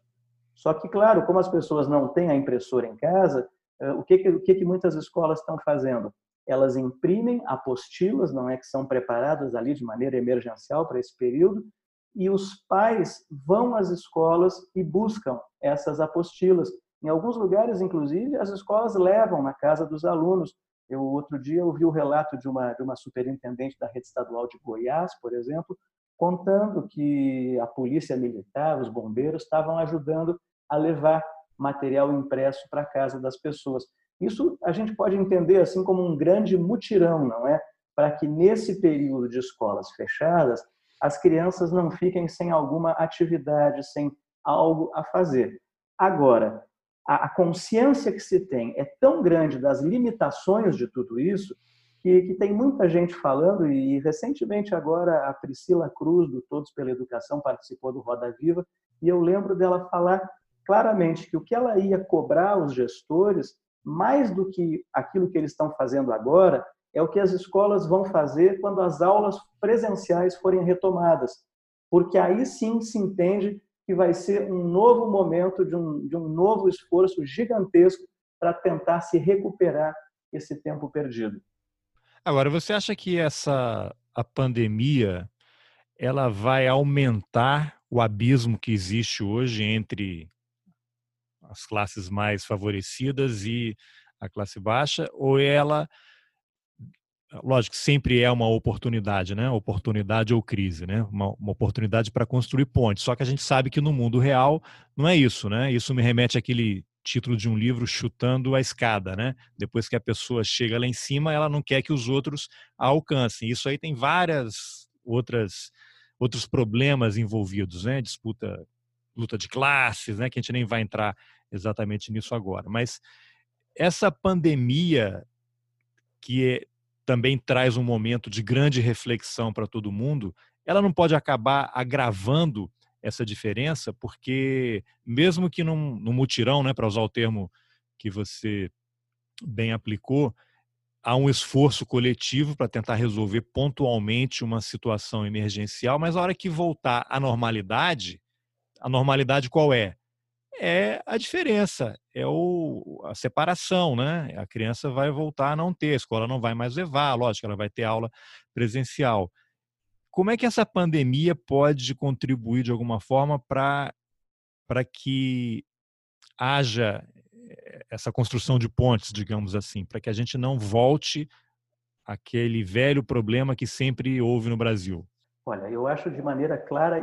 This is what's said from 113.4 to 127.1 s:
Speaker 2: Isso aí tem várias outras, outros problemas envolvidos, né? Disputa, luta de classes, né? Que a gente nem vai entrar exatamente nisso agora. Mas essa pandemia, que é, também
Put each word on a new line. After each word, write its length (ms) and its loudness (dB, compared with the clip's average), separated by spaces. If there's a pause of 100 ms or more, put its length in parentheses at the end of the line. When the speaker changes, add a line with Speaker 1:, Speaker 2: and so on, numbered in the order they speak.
Speaker 2:
Isso 180 -4
aí 80 -2
tem 160 -8
várias 920 -2 (180)
outras, 680 -4 (440)
outros 300 -2
problemas 680 0
envolvidos, 720 -4
né? 140 -2
Disputa, 640 -10 (520)
luta 200 -8
de 120 -10
classes, 720 -2
né? 120 -4
Que 80 -8
a 40 -4
gente 100 -8
nem 120 -2
vai 180 -2
entrar 340 -4 (340)
exatamente 640 -6
nisso 220 -6
agora. 340 -8
Mas 320 -4 (760)
essa 340 2
pandemia, 1160 2 (960)
que 280 0
é, 180 -2 (380)
também 340 2